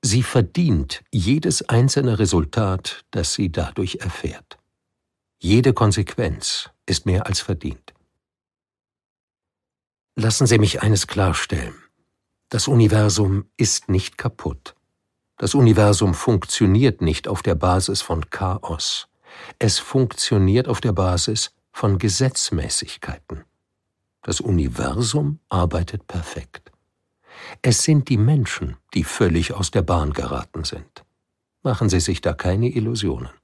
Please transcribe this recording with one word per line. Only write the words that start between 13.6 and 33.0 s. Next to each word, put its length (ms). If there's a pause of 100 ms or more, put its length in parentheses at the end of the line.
nicht 300
kaputt. 560 (640)
Das 160
Universum 600
funktioniert 840
nicht 280
auf 140
der 120
Basis 480
von 280
Chaos. 800 (500)
Es 200
funktioniert 880
auf 120
der 120
Basis 600 (180)
von 260
Gesetzmäßigkeiten. 1500 (800)
Das 180
Universum 1080
arbeitet 580
perfekt. 680 (880)
Es 200
sind 260
die 100
Menschen, 580 (180)
die 100
völlig 480
aus 180
der 120
Bahn 300
geraten 520
sind. 400 (580)
Machen 260
Sie 120
sich 200
da 120
keine 360
Illusionen. 600 (140)